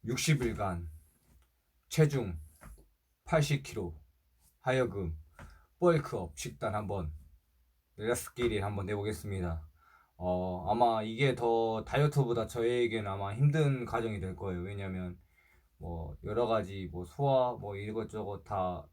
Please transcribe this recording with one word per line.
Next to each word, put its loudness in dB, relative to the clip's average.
육십 2
일간 -2
체중 4
팔십 4
킬로 -6
하여금 0
벌크업 2
식단 -4
한번, -2
렛츠기릿 0
한번 -2
해보겠습니다. -2
어, 0
아마 4
이게 0
더 2
다이어트보다 2
저에게는 0
아마 -4
힘든 4
과정이 -2
될 -4
거예요. -4
왜냐면 -6
뭐 -8
여러 0
가지 -2
뭐 -8
소화 4
뭐 -8
이것저것 -6
다 -2